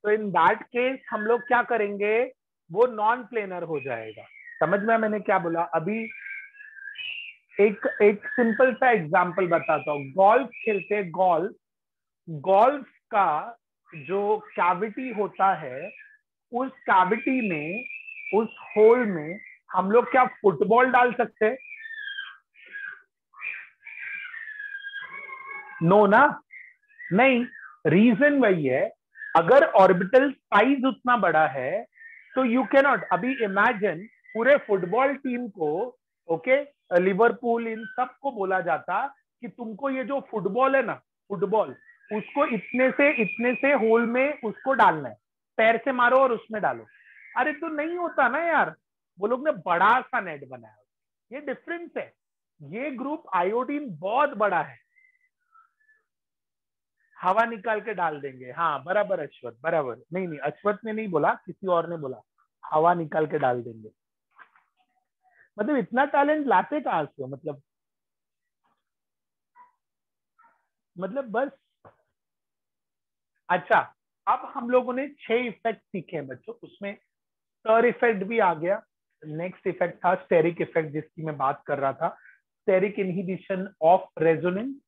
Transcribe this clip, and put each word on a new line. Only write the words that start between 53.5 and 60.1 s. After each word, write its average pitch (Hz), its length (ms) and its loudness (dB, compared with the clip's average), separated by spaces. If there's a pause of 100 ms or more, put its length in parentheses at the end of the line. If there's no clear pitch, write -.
बहुत 226 320 0
बड़ा 202 320 0
है, 135 180 -12 (2500)
हवा 196 240 2
निकाल 226 360 -4
के 214 120 -8
डाल 165 280 -4
देंगे। 127 300 -14
हाँ, 147 320 -4
बराबर 190 360 -2
अश्वथ, 139 320 -12 (100)
बराबर। 147 360 -2 (160)